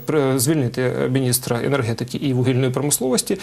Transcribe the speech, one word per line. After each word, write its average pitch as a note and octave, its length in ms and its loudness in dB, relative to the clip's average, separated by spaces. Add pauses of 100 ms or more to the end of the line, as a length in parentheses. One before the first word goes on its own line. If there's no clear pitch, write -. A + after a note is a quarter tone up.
при-, C3+ 320 2
звільнити B2+ 540 0 (180)
міністра B2 540 0
енергетики B2 540 -2
і C#3 140 0
вугільної B2+ 400 2
промисловості, F#3+ 720 0